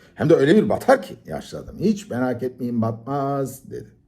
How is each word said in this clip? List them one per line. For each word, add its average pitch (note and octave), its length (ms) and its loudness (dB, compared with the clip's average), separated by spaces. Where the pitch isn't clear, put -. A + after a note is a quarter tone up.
"Hem - 140 0
de E3 60 8
öyle C#3+ 220 6
bir - 120 4
batar - 340 2
ki." - 140 -14
Yaşlı D#2 320 -10
adam, - 200 -16
"Hiç G#3 320 -2
merak B2 320 -4
etmeyin, B2 400 -4
batmaz," C#3 880 -4
dedi. B2 180 -12